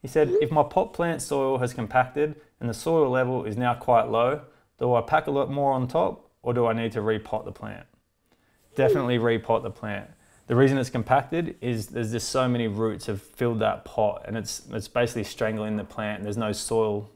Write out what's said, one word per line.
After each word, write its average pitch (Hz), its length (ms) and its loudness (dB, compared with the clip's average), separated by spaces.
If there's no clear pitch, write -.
He 135 60 -12
said, 151 220 4
"If 147 100 2
my 151 140 4
pot - 280 0
plant 170 300 -2
soil 135 360 0
has 123 140 0
compacted 127 640 0
and 120 100 -6
the 110 60 -4
soil 160 340 2
level 127 360 0
is 107 120 -6
now 123 180 2
quite 117 360 2
low, 123 320 2
do 123 160 2
I 117 60 4
pack 156 280 0
a - 20 -2
lot 139 180 0
more 139 240 0
on 127 140 0
top 170 420 -2
or 120 100 -2
do 120 140 2
I 113 60 2
need 113 200 -2
to 113 80 -4
repot 107 440 -2
the 107 80 -10
plant?" 104 340 -14
Definitely 123 440 2
repot 113 440 2
the 110 80 -8
plant. 101 400 -10
The 120 80 2
reason 135 200 6
it's 127 140 -2
compacted 139 720 0
is 117 260 -4
there's 113 240 -6
just 113 200 -4
so 127 180 2
many 120 180 0
roots 107 400 -2
have 101 160 -6
filled 117 380 -2
that 107 240 0
pot - 420 -2
and 107 100 -6
it's, - 260 -8
it's 107 160 -8
basically 120 360 0
strangling 107 520 -4
the 104 80 -4
plant 107 340 -8
and 101 80 -8
there's 104 100 -4
no 110 160 -2
soil 107 640 -2